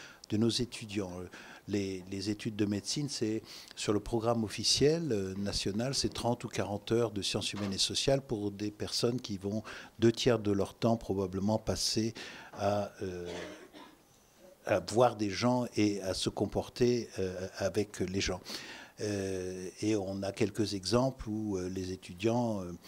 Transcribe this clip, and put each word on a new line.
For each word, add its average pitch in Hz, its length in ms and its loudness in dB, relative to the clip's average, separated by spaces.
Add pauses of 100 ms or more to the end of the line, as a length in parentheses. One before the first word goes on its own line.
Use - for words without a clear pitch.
(300)
de 107 80 2
nos 113 120 6
étudiants. 104 600 -2 (560)
Les, 95 420 -2
les 98 220 -2
études 104 240 -4
de 104 100 2
médecine, 104 440 -2
c'est 110 340 -2 (320)
sur - 180 2
le 104 60 4
programme 117 440 2
officiel, 143 680 4
euh, 95 240 0
national, 101 580 0
c'est 120 180 0
trente 120 320 0
ou 120 40 -6
quarante 101 440 -2
heures 117 200 4
de 104 100 -4
sciences - 320 -2
humaines 101 200 -2
et 95 40 -4
sociales 135 440 2
pour 104 280 -2
des 101 220 -4
personnes 117 500 0
qui 101 160 -6
vont 101 240 -2 (380)
deux 117 120 8
tiers 117 280 4
de 104 120 2
leur 98 220 2
temps 117 240 2
probablement 98 640 0
passer 110 560 0 (380)
à, 101 380 0 (120)
euh, 90 240 -6 (1400)
à 98 140 2
voir 113 360 4
des 107 140 0
gens 120 380 2 (100)
et 104 240 4
à 92 140 -2
se - 140 0
comporter, 110 800 0 (120)
euh, 92 280 -2 (120)
avec 101 400 0
les 92 220 0
gens. 90 200 -2 (600)
Euh, 95 680 -4 (120)
et 107 140 4
on 98 280 0
a 98 80 -2
quelques 101 420 0
exemples 113 560 0
où, 107 260 -2
euh, 92 140 -2
les 92 220 -4
étudiants, 107 720 0
euh, 87 80 -8 (160)